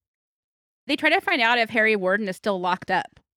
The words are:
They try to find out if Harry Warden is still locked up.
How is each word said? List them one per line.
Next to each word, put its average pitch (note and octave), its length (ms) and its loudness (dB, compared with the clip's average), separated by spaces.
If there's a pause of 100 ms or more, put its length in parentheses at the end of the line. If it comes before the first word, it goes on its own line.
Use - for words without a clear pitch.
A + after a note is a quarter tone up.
(880)
They D4 100 -2
try D4+ 140 0
to F4+ 100 2
find E4+ 220 -2
out A#3+ 160 4
if A3+ 100 0
Harry A3 260 2
Warden G3 320 0
is F#3 100 -6
still G3 220 -4
locked F3+ 320 -4
up. - 300 -4 (160)